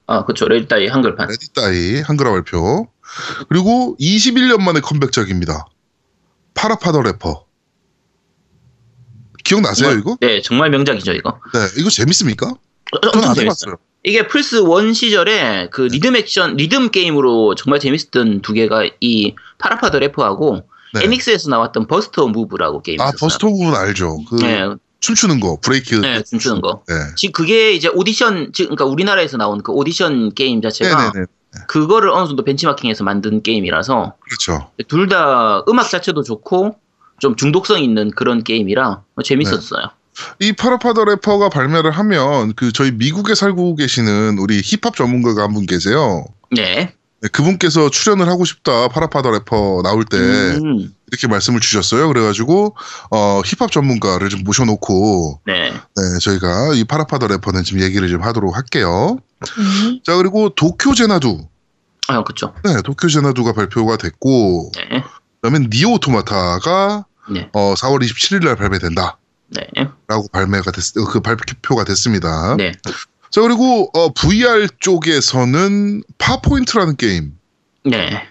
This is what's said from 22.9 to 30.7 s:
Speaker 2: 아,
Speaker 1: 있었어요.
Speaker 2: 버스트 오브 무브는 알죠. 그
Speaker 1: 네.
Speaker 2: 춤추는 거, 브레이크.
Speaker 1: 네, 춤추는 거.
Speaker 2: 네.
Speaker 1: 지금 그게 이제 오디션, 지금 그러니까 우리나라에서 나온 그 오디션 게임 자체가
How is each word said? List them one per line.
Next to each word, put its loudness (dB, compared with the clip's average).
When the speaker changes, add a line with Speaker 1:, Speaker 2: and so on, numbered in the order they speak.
Speaker 2:
아, 0
Speaker 1:
있었어요. -4
Speaker 2:
버스트 0
오브 2
무브는 2
알죠. -2
그 -4
Speaker 1:
네. 0
Speaker 2:
춤추는 0
거, -2
브레이크. 0
Speaker 1:
네, 0
춤추는 -2
거. -4
Speaker 2:
네. -4
Speaker 1:
지금 -2
그게 2
이제 0
오디션, 0
지금 -4
그러니까 0
우리나라에서 0
나온 -2
그 -6
오디션 0
게임 0
자체가 0